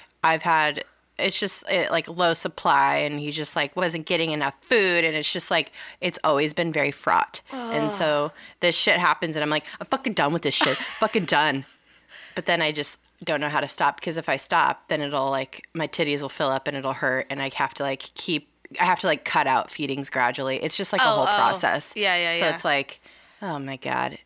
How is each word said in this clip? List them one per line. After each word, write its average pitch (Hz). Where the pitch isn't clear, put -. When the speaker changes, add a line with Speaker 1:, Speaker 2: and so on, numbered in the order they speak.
Speaker 1:
I've 160
had, 156
it's 196
just, -
it, 180
like, 160
low 170
supply, 143
and 147
he 147
just, 151
like, 143
wasn't 170
getting 165
enough 147
food. 185
And 160
it's 151
just, -
like, 160
it's 175
always 151
been 170
very 147
fraught. -
And 240
Speaker 2:
Ugh. 147
Speaker 1:
so 151
this 175
shit 180
happens, 165
and 151
I'm 151
like, 151
"I'm -
fucking 262
done 151
with 170
this 139
shit. 135
Speaker 2:
<laughs> -
Speaker 1:
Fucking -
done." 143
But 185
then 170
I 156
just 147
don't 156
know 147
how 147
to 139
stop, 147
because 165
if 160
I 139
stop, 165
then 151
it'll, 143
like, 135
my 160
titties 143
will 135
fill 147
up 135
and 143
it'll 135
hurt, 131
and 139
I 139
have -
to, 147
like, 135
keep, -
I 180
have 180
to, 190
like, 151
cut 151
out 131
feedings 139
gradually. 131
It's 156
just, 196
like, 226
a -
Speaker 2:
Oh, 240
Speaker 1:
whole 208
Speaker 2:
oh. 208
Speaker 1:
process. 147
Speaker 2:
Yeah, 196
yeah, 170
Speaker 1:
So 170
Speaker 2:
yeah. 160
Speaker 1:
it's 170
like, 143
oh 165
my 135
God. 127